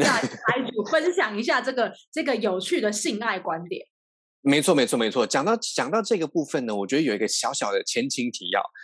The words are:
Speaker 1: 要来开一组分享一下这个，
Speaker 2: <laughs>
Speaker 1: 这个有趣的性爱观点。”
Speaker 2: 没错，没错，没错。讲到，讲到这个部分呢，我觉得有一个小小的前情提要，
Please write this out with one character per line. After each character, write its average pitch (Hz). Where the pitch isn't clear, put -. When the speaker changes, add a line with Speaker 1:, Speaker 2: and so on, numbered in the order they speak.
Speaker 1:
要 285
来 233
开 -
一 254
组 208
分 320
享 220
一 226
下 262
这 262
个， 233
Speaker 2:
<laughs> -
Speaker 1:
这 311
个 269
有 202
趣 247
的 208
性 214
爱 214
观 170
点。” -
Speaker 2:
没 143
错， 143
没 131
错， 131
没 113
错。 117
讲 139
到， 220
讲 135
到 214
这 214
个 160
部 160
分 143
呢， 110
我 101
觉 131
得 160
有 120
一 101
个 107
小 -
小 117
的 98
前 127
情 123
提 90
要， 95